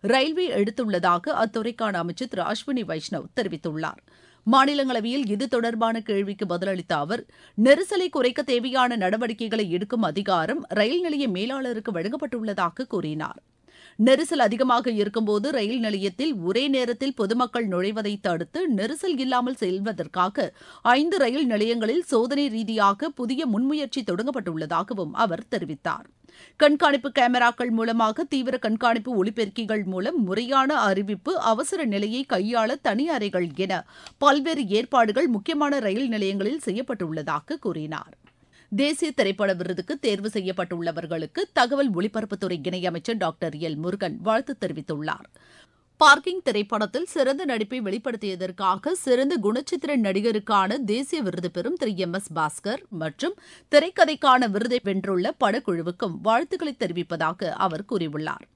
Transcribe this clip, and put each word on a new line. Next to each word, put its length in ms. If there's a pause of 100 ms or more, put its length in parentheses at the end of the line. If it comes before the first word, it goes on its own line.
ரயில்வே 480
எடுத்துள்ளதாக 840
அத்துறைக்கான 640
அமைச்சர் 340
திரு 140
அஸ்வினி 400
வைஷ்ணவ் 500
தெரிவித்துள்ளார். 680 (460)
மாநிலங்களவையில் 840
இது 180
தொடர்பான 540
கேள்விக்கு 460
பதிலளித்த 500
அவர், 260 (340)
நெரிசலை 520
குறைக்க 340
தேவையான 520
நடவடிக்கைகளை 760
எடுக்கும் 420
அதிகாரம் 580
ரயில் 340
நிலைய 260
மேலாளருக்கு 640
வழங்கப்பட்டுள்ளதாக 960
கூறினார். 540 (580)
நெரிசல் 440
அதிகமாக 480
இருக்கும்போது 600
ரயில் 320
நிலையத்தில் 480 (100)
ஒரே 260
நேரத்தில் 480
பொதுமக்கள் 520
நுழைவதை 540
தடுத்து 380 (100)
நெரிசல் 500
இல்லாமல் 400
செல்வதற்காக 840 (440)
ஐந்து 280
ரயில் 280
நிலையங்களில் 580
சோதனை 440
ரீதியாக 640
புதிய 360
முன்முயற்சி 580
தொடங்கப்பட்டுள்ளதாகவும் 1120
அவர் 360
தெரிவித்தார். 580 (520)
கண்காணிப்பு 520
கேமராக்கள் 680
மூலமாக 480
தீவிர 320
கண்காணிப்பு 580
ஒலிபெருக்கிகள் 680
மூலம் 380
முறையான 560
அறிவிப்பு, 540 (100)
அவசர 420
நிலையை 400
கையாள 560
தனி 280
அறைகள் 480
என 260 (340)
பல்வேறு 540
ஏற்பாடுகள் 580
முக்கியமான 500
ரயில் 360
நிலையங்களில் 500
செய்யப்பட்டுள்ளதாக 960
கூறினார். 520 (580)
தேசிய 400
திரைப்பட 420
விருதுக்கு 460
தேர்வு 300
செய்யப்பட்டுள்ளவர்களுக்கு 1120 (120)
தகவல் 400
ஒலிபரப்புத்துறை 680
இணையமைச்சர் 580
டாக்டர் 380
எல் 200
முருகன் 440
வாழ்த்து 360
தெரிவித்துள்ளார். 720 (760)
பார்க்கிங் 420
திரைப்படத்தில் 640
சிறந்த 400
நடிப்பை 360
வெளிப்படுத்தியதற்காக 1160
சிறந்த 420
குணச்சித்திர 580
நடிகருக்கான 880
தேசிய 360
விருது 300
பெறும் 260
திரு 200
எம் 220
எஸ் 140
பாஸ்கர் 500 (180)
மற்றும் 360 (340)
திரைக்கதைக்கான 800
விருதை 340
வென்றுள்ள 560
படக்குழுவுக்கும் 840
வாழ்த்துக்களை 540
தெரிவிப்பதாக 840
அவர் 320
கூறியுள்ளார். 680